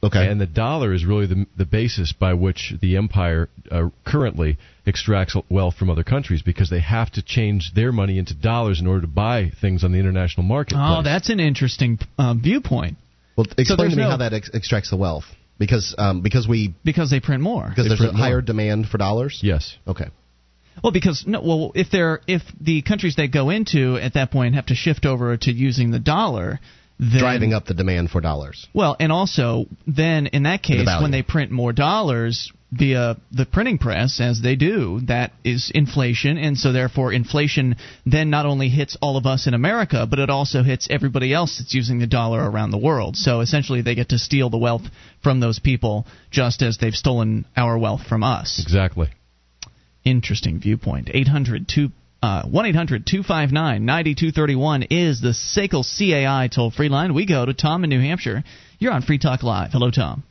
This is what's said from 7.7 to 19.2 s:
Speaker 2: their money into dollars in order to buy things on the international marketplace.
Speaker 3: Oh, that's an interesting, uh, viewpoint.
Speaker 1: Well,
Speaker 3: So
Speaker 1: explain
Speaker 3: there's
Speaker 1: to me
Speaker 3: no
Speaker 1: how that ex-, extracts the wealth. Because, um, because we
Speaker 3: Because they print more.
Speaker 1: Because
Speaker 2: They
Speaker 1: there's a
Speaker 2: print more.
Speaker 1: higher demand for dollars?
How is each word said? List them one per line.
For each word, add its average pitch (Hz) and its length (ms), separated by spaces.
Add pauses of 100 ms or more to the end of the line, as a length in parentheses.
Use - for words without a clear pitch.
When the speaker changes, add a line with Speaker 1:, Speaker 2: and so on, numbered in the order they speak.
Speaker 2:
their 113 180
money 98 260
into 90 160
dollars 110 440
in 90 80
order 92 140
to 82 60
buy 101 520
things 92 260
on 90 80
the 92 60
international 92 460
marketplace. 143 540
Speaker 3:
Oh, 165 40
that's 156 280
an 214 100
interesting, 131 580 (200)
uh, 123 160
viewpoint. 185 640 (380)
Speaker 1:
Well, 110 100
Speaker 3:
So - 100
Speaker 1:
explain 147 220
Speaker 3:
there's 170 140
Speaker 1:
to - 40
me - 60
Speaker 3:
no - 80
Speaker 1:
how 135 80
that 117 160
ex-, 104 180
extracts 107 380
the 95 80
wealth. 85 260 (340)
Because, 101 380
um, 98 260
because 107 260
we 110 340
Speaker 3:
Because 160 280
they 135 100
print 131 200
more. 214 280
Speaker 1:
Because 98 160
Speaker 2:
They 107 60
Speaker 1:
there's 107 100
a 113 40
Speaker 2:
print 98 120
more. 113 100
Speaker 1:
higher 127 140
demand 107 460
for 107 120
dollars? 110 460